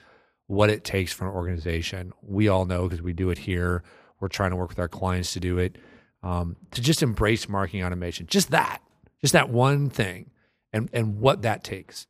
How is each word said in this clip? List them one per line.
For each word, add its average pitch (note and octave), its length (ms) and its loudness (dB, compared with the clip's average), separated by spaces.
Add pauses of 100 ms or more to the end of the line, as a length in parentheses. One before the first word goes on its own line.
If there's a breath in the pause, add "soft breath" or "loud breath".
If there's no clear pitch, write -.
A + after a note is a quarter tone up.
(460 soft breath)
what G#2 240 4
it G#2+ 140 -2
takes F#2+ 280 -2
for - 160 -6
an G2 60 -8
organization. F2 760 -4 (100)
We G#2 260 2
all F#2 160 4
know F2+ 240 0
'cause E2+ 140 -4
we F2+ 100 -2
do F2+ 180 0
it E2+ 80 0
here. F2 440 0 (380 soft breath)
We're G2 80 -4
trying F#2 220 0
to F2+ 60 -2
work F2+ 140 -4
with - 80 -10
our F2 100 -2
clients F2+ 460 -2
to F2+ 60 -8
do F2+ 180 0
it, F2+ 180 0 (460 loud breath)
um, F2 340 -4 (160)
to - 80 -6
just D3+ 220 2
embrace G#2+ 460 2
marketing G2 360 -2
automation. F2 420 -4
Just - 240 2
that, - 300 2 (400)
just C#3 140 2
that C3+ 160 4
one C3+ 400 4
thing F#2 400 -4 (420)
and, A2+ 200 -2
and G#2+ 280 -2
what A2 220 4
that G#2+ 220 -2
takes. - 460 -14